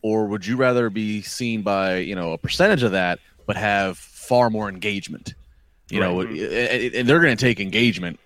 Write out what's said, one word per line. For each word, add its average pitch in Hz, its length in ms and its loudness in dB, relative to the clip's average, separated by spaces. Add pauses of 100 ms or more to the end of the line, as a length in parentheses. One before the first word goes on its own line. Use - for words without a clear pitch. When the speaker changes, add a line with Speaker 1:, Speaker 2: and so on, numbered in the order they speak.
Speaker 1:
or 110 240 2
would 101 200 -4
you 120 100 0
rather 123 340 2
be 107 320 -4
seen 113 400 -4
by, 95 340 0
you 92 180 -4
know, 85 180 -4
a 82 60 -6
percentage 180 440 2
of 107 100 2
that 90 260 0 (280)
but 98 100 -2
have 98 420 0
far - 520 0
more 107 180 -4
engagement?" 95 680 -8 (560)
You 98 100 -2
know, 90 220 0
Speaker 2:
Right. - 60 -4
Speaker 1:
i-, 110 580 -2
i-, 120 80 -2
and 123 140 0
they're 160 120 6
gonna 135 160 4
take 120 240 2
engagement 95 640 0